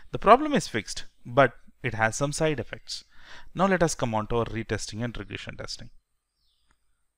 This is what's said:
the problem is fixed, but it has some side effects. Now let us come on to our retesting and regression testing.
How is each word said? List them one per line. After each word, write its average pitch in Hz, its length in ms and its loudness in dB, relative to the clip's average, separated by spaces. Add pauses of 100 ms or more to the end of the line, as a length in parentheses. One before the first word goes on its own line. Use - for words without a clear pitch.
(100)
the - 80 -6
problem 269 360 6
is 196 140 0
fixed, - 360 -6 (220)
but 127 260 6 (300)
it 120 100 -4
has 110 240 2
some 143 160 -2
side 151 280 0
effects. - 440 -10 (500)
Now 175 120 2
let 180 160 4
us 160 120 4
come 117 200 -2
on 107 140 0
to 120 80 0
our 117 100 2
retesting 107 580 -6
and 117 140 -6
regression 101 400 -12
testing. - 320 -12 (1300)